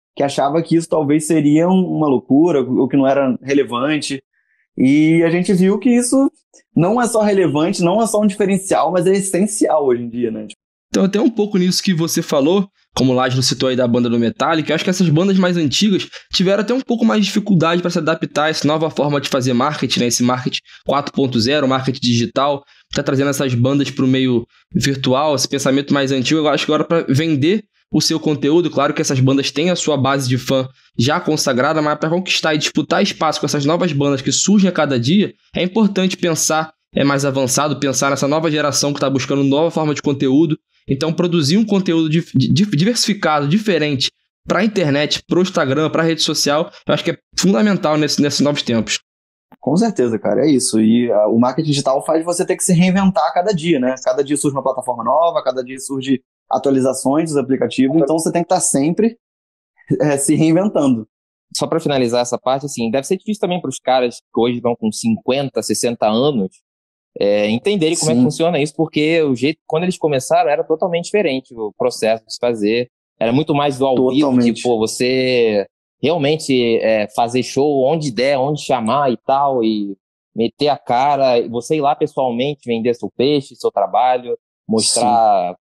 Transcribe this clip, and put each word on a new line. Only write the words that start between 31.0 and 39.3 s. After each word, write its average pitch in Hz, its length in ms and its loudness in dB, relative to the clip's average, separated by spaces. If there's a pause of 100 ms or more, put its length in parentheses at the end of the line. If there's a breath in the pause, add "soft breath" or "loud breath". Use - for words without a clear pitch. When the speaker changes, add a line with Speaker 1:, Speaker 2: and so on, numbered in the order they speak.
Speaker 2:
consagrada, 147 640 0
mas 151 160 -2
pra 170 100 -2
conquistar 170 460 -2
e 151 40 0
disputar 165 440 -2
espaço 160 380 -2
com - 40 -4
essas 143 220 -2
novas 175 260 0
bandas 139 300 0
que 143 100 -2
surgem 190 380 2
a - 20 0
cada 139 260 0
dia, 147 360 0 (200)
é 160 80 -2
importante 190 540 0
pensar, 160 560 -2 (220)
é 135 100 0
mais 143 220 0
avançado, 135 520 -2
pensar 139 320 -2
nessa 139 180 -2
nova 156 220 0
geração 147 440 -2
que 143 60 -8
tá 139 100 -2
buscando 139 340 0